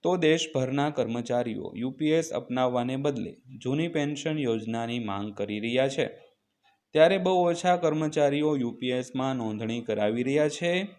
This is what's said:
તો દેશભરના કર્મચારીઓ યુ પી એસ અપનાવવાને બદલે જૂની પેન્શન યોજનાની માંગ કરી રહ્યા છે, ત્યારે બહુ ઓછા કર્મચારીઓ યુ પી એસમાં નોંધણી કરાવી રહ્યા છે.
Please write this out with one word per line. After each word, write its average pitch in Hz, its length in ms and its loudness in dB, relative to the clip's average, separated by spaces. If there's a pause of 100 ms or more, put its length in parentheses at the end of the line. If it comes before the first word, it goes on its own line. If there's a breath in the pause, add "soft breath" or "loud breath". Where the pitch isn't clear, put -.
તો 175 140 2
દેશભરના 151 720 2
કર્મચારીઓ 120 840 -2
યુ 123 140 -4
પી 151 200 -2
એસ 160 220 2
અપનાવવાને 123 640 0
બદલે 143 400 -4 (260)
જૂની 147 260 -2
પેન્શન 156 500 -2
યોજનાની 113 600 -2
માંગ 104 360 -4
કરી 104 260 -4
રહ્યા 123 280 2
છે, 135 180 -2 (880 soft breath)
ત્યારે 170 260 6
બહુ 180 320 2
ઓછા 180 260 2
કર્મચારીઓ 151 800 2
યુ 120 140 0
પી 127 180 -6
એસમાં 131 460 -2
નોંધણી 113 460 -4
કરાવી 107 420 0
રહ્યા 147 260 2
છે. 175 360 -2 (140)